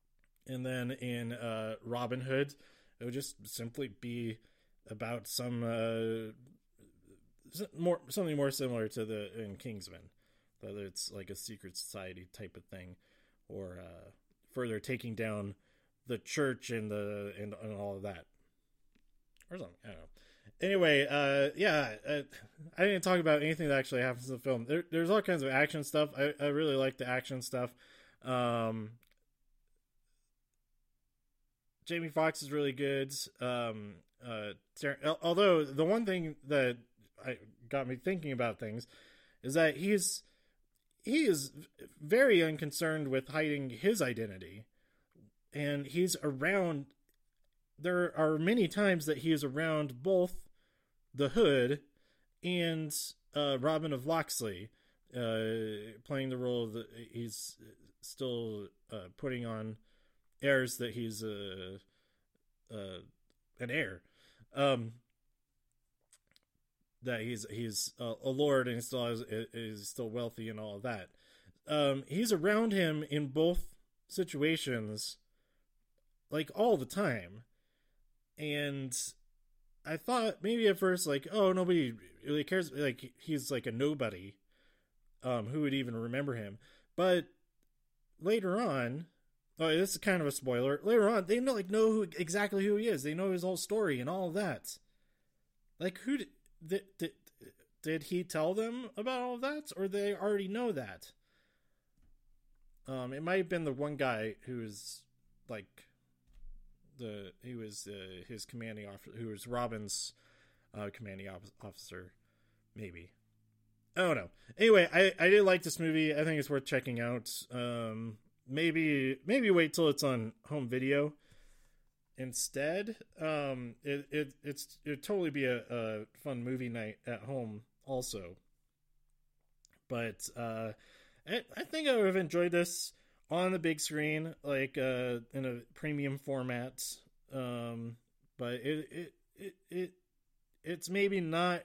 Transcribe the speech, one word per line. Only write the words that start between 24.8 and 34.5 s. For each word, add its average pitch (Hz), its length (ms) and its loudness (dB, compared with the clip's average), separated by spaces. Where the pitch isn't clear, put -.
there's 165 180 2
all 208 140 6
kinds 175 180 2
of 135 80 0
action 147 340 2
stuff. 151 320 2
I, 143 240 2
I 143 80 2
really 147 280 2
like 135 220 2
the 123 100 -4
action 127 340 -2
stuff. 123 320 -4
Um, 117 680 0
Jamie 170 240 -2
Foxx 156 340 2
is 139 80 -8
really 143 220 0
good. 139 380 0
Um, 113 540 -4
uh, 107 280 -6